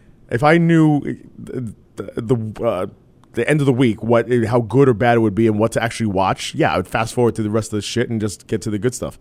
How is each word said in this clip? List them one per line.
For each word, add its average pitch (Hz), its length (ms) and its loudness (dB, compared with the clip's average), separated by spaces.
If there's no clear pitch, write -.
if 117 120 -2
I 160 140 6
knew 160 440 4
the, - 360 -10
the, 110 680 -4
uh, 98 220 -2
the 120 140 -2
end 156 120 2
of 139 80 2
the 135 60 4
week, 117 280 0
what, 117 260 2
how 120 160 0
good 123 280 4
or 123 60 2
bad 120 220 2
it - 20 4
would 107 160 2
be 113 100 4
and 107 140 2
what 110 140 0
to 110 100 2
actually 113 240 -4
watch, 95 480 -2
yeah, 127 180 0
I 82 40 0
would 92 100 -2
fast 113 260 -4
forward 120 220 2
to 113 80 -4
the 104 80 -2
rest 107 200 -2
of 107 60 -4
the 104 60 -2
shit - 260 -4
and 113 100 -4
just 104 280 -6
get 107 160 -4
to 110 80 -6
the 104 80 -4
good 87 160 -2
stuff. - 260 -10